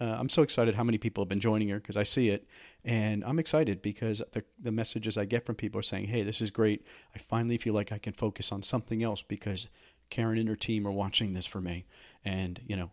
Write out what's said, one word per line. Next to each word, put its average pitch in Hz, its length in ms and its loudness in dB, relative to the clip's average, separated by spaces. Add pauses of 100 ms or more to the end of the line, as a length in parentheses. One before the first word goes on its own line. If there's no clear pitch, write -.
uh, 113 180 -2
I'm 131 100 -2
so - 140 6
excited 117 320 4
how 117 80 0
many 117 160 4
people 104 240 -2
have 95 60 -2
been 101 100 0
joining 107 300 2
her 101 100 -2
'cause 101 180 -6
I 104 60 2
see 120 260 4
it, 101 200 0 (360)
and 107 400 2
I'm 147 140 0
excited 156 440 2
because 107 380 -2 (120)
the, 107 120 -4 (160)
the 120 120 -2
messages 110 440 -2
I 104 80 0
get 117 220 0
from - 80 -2
people 104 240 -4
are 104 60 -2
saying, 101 240 -2
"Hey, 113 160 0
this 104 160 -2
is 107 100 -2
great. 107 340 2 (300)
I - 40 -12
finally 117 380 0
feel 110 180 0
like 104 180 0
I 104 60 -6
can 104 140 -6
focus - 380 -2
on 101 140 -4
something 117 380 0
else 110 200 -2
because 101 460 -6 (420)
Karen 113 280 0
and 113 100 2
her 107 80 -2
team 104 320 -2
are 98 40 -2
watching 98 400 0
this 92 140 -4
for 95 140 -8
me," 90 240 -6 (400)
and, 92 420 -2
you 104 80 -4
know, 90 180 -4